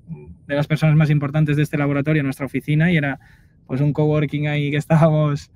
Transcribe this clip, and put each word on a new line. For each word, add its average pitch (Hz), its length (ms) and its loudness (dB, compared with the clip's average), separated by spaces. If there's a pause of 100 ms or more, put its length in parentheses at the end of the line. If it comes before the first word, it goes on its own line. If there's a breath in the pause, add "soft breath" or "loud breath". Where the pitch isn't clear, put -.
(460)
de 143 80 -6
las 143 140 -2
personas 151 280 2
más 151 140 4
importantes 147 480 0
de 151 60 2
este 147 160 -4
laboratorio 143 420 0
a - 20 -4
nuestra 139 220 -6
oficina 151 460 0
y 170 60 2
era, 143 220 -4 (460 soft breath)
pues, 131 160 -4
un 147 100 2
coworking 151 580 0
ahí 147 200 -2
que 147 80 -2
estábamos, 151 800 2